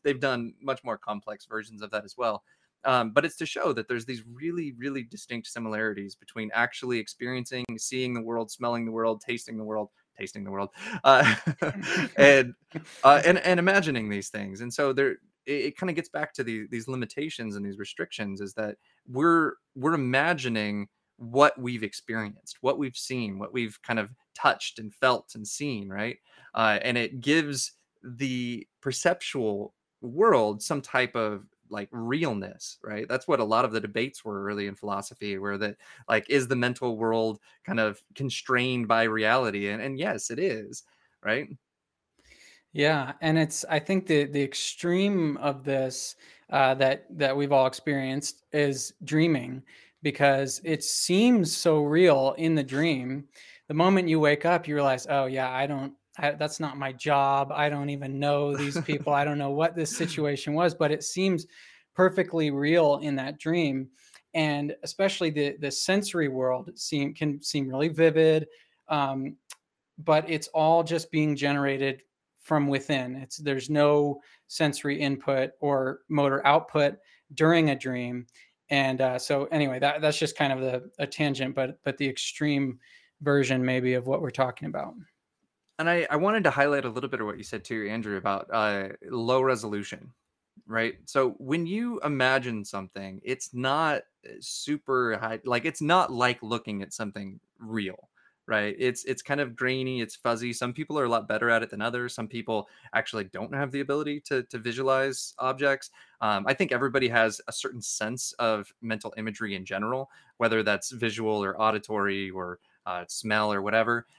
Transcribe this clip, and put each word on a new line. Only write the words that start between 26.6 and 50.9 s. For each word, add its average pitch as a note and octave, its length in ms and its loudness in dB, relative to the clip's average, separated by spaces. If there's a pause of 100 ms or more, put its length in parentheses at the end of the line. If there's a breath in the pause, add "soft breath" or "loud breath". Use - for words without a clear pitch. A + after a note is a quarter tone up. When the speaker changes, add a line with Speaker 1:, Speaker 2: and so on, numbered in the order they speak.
Speaker 1:
and B2 140 -2
it A#2+ 240 -4
gives C#3+ 520 0 (320)
the B2 600 -6 (140)
perceptual B2 920 -2 (260)
world B2 640 4
some D3 180 -4
type B2+ 360 0
of, G#2+ 280 -4 (260)
like, G#2 200 -8
realness, A#2 920 -4
right? G#2+ 260 -8
That's B2+ 200 -2
what C#3+ 120 4
a A2+ 40 4
lot A2+ 200 4
of A2+ 80 -2
the A2 80 0
debates A#2 440 -6
were G2+ 200 -8
early G2+ 240 -4
in G2 60 -10
philosophy, G2+ 640 -8
were G2+ 200 -4
that, G#2 180 -4 (320 loud breath)
like, A2 220 2
is C3 160 4
the B2+ 100 0
mental B2 400 0
world A2+ 440 0 (260 soft breath)
kind F#3 140 -2
of G#2+ 200 0 (140)
constrained B2+ 720 0
by A2+ 160 4
reality? A2 680 2
And, G#2 140 -4
and C3+ 160 -6
yes, C#3+ 320 -4
it A#2 80 -6
is, C3+ 460 -4 (380)
right? A#2 260 -2 (1200 soft breath)
Speaker 2:
Yeah, C#3+ 400 2 (100)
and D#3+ 160 4
it's, D#3 300 0
I D3+ 120 2
think F#3+ 260 -2
the, D3 180 4
the C#3+ 180 0
extreme F3 960 0
of C3+ 260 -2
this, C3+ 520 -4 (340 soft breath)
uh, C3+ 240 6
that, C3+ 320 2 (120)
that C3+ 180 2
we've C#3+ 160 0
all C3 140 8
experienced C3+ 840 -4
is C#3 420 0 (100)
dreaming, C#3+ 580 2 (400 soft breath)
because C#3 640 4
it D#3+ 200 -2
seems G3+ 720 4